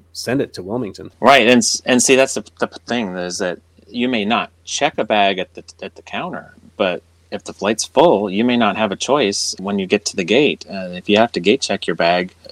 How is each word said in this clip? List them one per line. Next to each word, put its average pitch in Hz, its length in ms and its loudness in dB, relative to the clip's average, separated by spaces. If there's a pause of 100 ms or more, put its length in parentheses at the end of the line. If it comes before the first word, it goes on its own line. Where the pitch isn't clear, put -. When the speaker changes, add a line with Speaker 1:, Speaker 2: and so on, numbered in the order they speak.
(140)
Speaker 1:
send 131 280 -4
it - 120 -6
to 95 100 -12
Wilmington. 101 560 -10
Speaker 2:
Right, 131 280 6
and 123 120 8
s-, - 260 0
and 123 160 2
see, 131 140 4
that's 131 180 2
the, 107 160 -8 (100)
the 117 80 -2
thing 107 500 -6
is 90 220 -8
that 90 200 -4 (280)
you 120 200 -4
may 117 180 -2
not 104 260 -2 (120)
check - 340 -2
a - 80 -2
bag 101 340 0
at 90 140 -10
the, 87 100 -20 (180)
at 92 140 -14
the - 60 -20
counter, 139 520 -12 (240)
but 92 260 -2 (260)
if 101 140 -10
the - 100 -14
flight's 107 300 -2
full, 131 460 4
you 101 160 0
may 123 100 2
not 104 220 0
have 104 160 0
a - 20 -4
choice 117 640 -2
when 98 180 -4
you 95 80 -2
get 101 200 0
to - 100 -8
the 98 80 -4
gate. 104 460 0
Uh, 92 220 -10
if 90 180 -10
you 101 80 4
have 113 160 2
to 92 80 -4
gate 104 180 2
check - 260 -6
your 85 120 -4
bag, 90 360 0 (180)